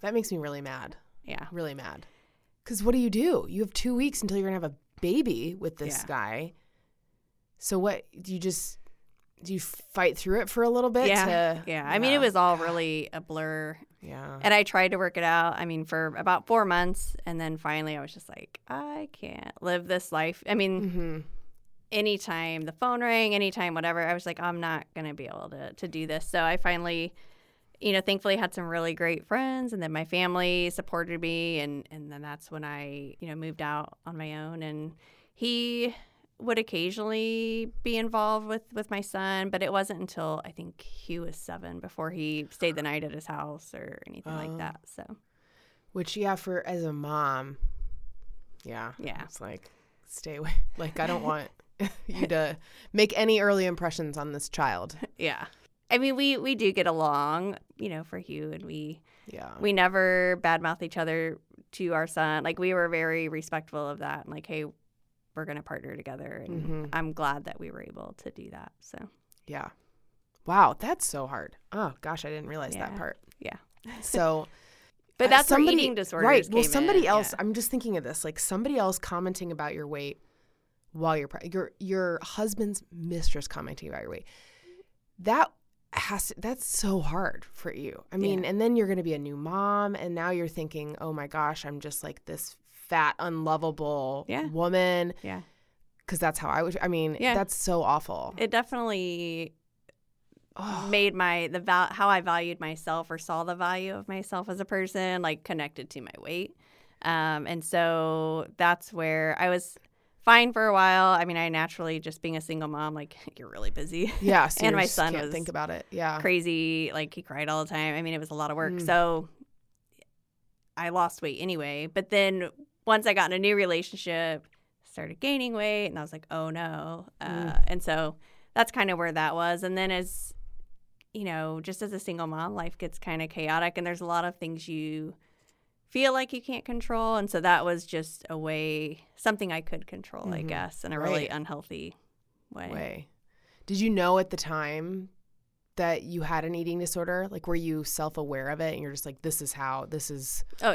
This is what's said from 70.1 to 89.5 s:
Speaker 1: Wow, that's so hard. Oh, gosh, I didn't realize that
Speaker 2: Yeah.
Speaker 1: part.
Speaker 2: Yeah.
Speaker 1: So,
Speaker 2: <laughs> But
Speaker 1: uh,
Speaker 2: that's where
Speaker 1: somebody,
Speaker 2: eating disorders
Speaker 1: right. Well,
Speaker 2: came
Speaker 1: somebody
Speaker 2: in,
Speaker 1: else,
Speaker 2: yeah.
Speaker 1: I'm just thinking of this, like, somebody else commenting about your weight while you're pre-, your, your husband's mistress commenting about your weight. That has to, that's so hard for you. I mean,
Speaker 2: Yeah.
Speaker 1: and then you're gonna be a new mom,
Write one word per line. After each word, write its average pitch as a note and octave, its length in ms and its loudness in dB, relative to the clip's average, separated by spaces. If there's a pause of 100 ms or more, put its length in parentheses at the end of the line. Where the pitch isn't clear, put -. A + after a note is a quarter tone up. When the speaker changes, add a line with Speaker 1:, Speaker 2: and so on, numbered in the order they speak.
Speaker 1:
Wow, E3+ 340 8
that's C#4+ 280 -2
so C#3 200 -4
hard. A#2 300 -10 (160)
Oh, F#3 300 -4
gosh, D#3 240 -8
I - 20 -8
didn't D3+ 220 -10
realize D3 240 -8
that - 180 -6
Speaker 2:
Yeah. G3+ 60 -10
Speaker 1:
part. - 200 -8 (200)
Speaker 2:
Yeah. - 180 -10 (460)
Speaker 1:
So, D#3+ 440 2 (360)
Speaker 2:
<laughs> - 340 -20
But B3+ 120 6
Speaker 1:
uh, - 20 0
Speaker 2:
that's C4+ 200 10
where C#4 80 10
Speaker 1:
somebody, E4 200 8
Speaker 2:
eating C4 160 4
disorders F#3 340 2
Speaker 1:
right. C#4 220 8
Well, A3+ 140 6
Speaker 2:
came G3+ 60 2
Speaker 1:
somebody E4+ 300 6
Speaker 2:
in, D3+ 60 6
Speaker 1:
else, G#3 260 4
Speaker 2:
yeah. - 80 -10
Speaker 1:
I'm G#3 140 0
just A3+ 160 -2
thinking A3+ 260 0
of D3 80 -2
this, B2+ 200 -6
like, D#3+ 140 -6
somebody A#3+ 380 0
else F#3+ 220 2
commenting F3+ 540 -4
about D#3 200 -6
your D3 140 -8
weight C#3+ 340 -8 (720)
while D#3+ 240 2
you're C#3+ 120 -2
pre-, - 220 -12
your, F#3 200 -2 (100)
your F#3 420 0
husband's G#3 600 -2 (100)
mistress E3+ 560 2
commenting - 400 -8
about - 140 -8
your A1+ 80 -10
weight. - 160 -12 (920)
That A3+ 300 4 (440)
has - 340 -2
to, - 80 -8
that's A#3 300 -6
so F#3+ 340 0
hard D#3 460 -2
for - 260 -10
you. - 400 -10
I F#3+ 60 -2
mean, G3 240 2
Speaker 2:
Yeah. D#3+ 80 -2
Speaker 1:
and G3+ 100 0
then A#3 160 4
you're G#3+ 120 6
gonna F#3 140 0
be E3 120 -2
a D3 40 -2
new C#3+ 180 -8
mom, G3+ 600 0